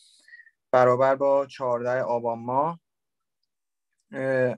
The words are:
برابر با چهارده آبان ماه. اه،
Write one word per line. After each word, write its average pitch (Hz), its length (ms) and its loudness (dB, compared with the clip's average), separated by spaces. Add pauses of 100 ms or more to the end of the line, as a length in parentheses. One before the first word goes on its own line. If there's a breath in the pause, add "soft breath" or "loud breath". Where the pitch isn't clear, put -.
(720 soft breath)
برابر 127 440 4
با 139 300 2
چهارده 123 560 -4
آبان 117 380 -4
ماه. 139 400 -2 (1300)
اه، 131 460 0